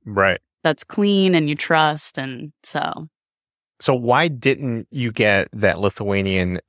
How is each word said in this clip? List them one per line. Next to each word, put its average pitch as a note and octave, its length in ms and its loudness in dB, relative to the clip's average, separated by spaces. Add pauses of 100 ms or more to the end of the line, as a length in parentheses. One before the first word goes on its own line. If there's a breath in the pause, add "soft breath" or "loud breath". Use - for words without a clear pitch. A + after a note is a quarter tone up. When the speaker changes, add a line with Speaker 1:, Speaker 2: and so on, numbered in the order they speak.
Speaker 1:
Right. G2 340 2 (240)
Speaker 2:
that's - 200 0
clean G3 500 2
and D#3 160 2
you D3+ 60 -2
trust. D#3 600 0
And C3+ 340 -10 (120)
so. D#3 440 -8 (720)
Speaker 1:
So C3+ 160 2
why B2 320 2
didn't C3 640 -2
you A#2+ 220 -4
get G#2 400 2
that G2 260 2
Lithuanian, G2 880 -2